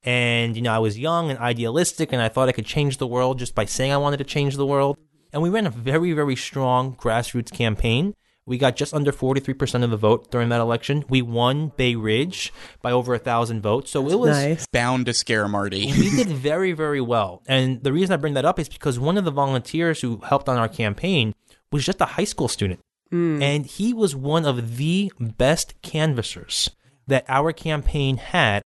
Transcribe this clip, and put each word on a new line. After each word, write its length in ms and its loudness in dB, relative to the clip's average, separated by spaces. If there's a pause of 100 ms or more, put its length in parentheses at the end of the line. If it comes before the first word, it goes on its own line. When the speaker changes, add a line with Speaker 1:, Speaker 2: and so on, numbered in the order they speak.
Speaker 1:
and, 520 0
you 80 -4
know, 100 2
I 60 2
was 180 0
young 320 -2
and 80 -4
idealistic, 760 0
and 120 0
I 60 2
thought 200 2
I 40 0
could 120 -4
change 320 0
the 100 -4
world 300 0
just 160 -6
by 120 0
saying 260 -2
I 60 2
wanted 200 0
to 60 -4
change 320 -2
the 100 0
world. 320 2 (340)
And 120 -2
we 60 2
ran 180 0
a 20 0
very, 440 0
very 220 0
strong 600 0
grassroots 560 -2
campaign. 640 0 (300)
We 120 -4
got 200 2
just 160 -4
under 180 2
forty-three 440 -2
percent 280 0
of 60 2
the 80 0
vote 340 2
during 180 0
that 120 2
election. 480 0
We 120 6
won 540 0
Bay 200 2
Ridge 580 -2 (280)
by 120 0
over 200 2
a 60 0
thousand 420 -2
votes. 300 0
So 80 0
it 40 0
Speaker 2:
That's 120 2
Speaker 1:
was 220 4
Speaker 2:
nice. 340 0
Speaker 3:
Bound 360 2
to 60 -2
scare 360 0
Marty. 380 -2
Speaker 1:
We 280 4
did 140 4
very, 420 0
very 300 -2
well. 440 0
And 380 0
the 80 2
reason 220 2
I 40 2
bring 180 -2
that 100 0
up 120 2
is 120 -6
because 280 -4
one 200 0
of 80 0
the 60 0
volunteers 680 0
who 240 -4
helped 240 0
on 100 0
our 120 0
campaign 680 -2 (380)
was 120 0
just 140 -2
a 60 4
high 180 -2
school 240 -2
student. 320 -4 (320)
Speaker 2:
Mm. 320 0
Speaker 1:
And 220 0
he 280 -4
was 220 0
one 300 0
of 320 -2
the 420 0
best 640 0
canvassers 880 -2 (360)
that 220 0
our 240 0
campaign 640 -2
had. 460 0 (100)